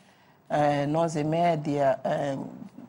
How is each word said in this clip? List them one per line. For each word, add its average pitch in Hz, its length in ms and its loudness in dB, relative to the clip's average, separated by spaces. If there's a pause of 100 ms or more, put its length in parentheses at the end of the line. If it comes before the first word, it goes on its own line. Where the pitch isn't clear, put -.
(480)
Eh, 147 380 2
nós, 160 300 0
em 147 80 0
média, 151 800 2
eh, 143 320 -2 (520)